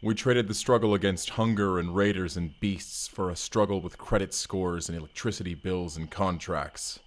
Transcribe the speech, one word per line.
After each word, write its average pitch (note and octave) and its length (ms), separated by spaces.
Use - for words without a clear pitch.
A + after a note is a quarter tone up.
We A2 140
traded B2 320
the G#2 60
struggle A2 400
against F#2+ 380
hunger G2+ 480
and F2 160
raiders G2 400
and E2+ 240
beasts - 480
for F#2 220
a F2 60
struggle G2+ 440
with E2+ 180
credit G2 360
scores F2 560
and E2+ 80
electricity F2 560
bills F2 420
and D#2+ 160
contracts. E2+ 960